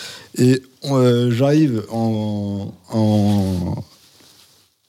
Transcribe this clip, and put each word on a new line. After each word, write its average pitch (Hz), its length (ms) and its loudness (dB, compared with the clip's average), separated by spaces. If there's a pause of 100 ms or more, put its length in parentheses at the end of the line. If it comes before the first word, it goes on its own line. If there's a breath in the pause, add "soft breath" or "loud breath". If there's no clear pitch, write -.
(360 loud breath)
Et, 127 260 2 (220)
euh, 123 480 2
j'arrive 135 580 2
en, 107 840 -4 (180)
en, 101 920 0 (1080 soft breath)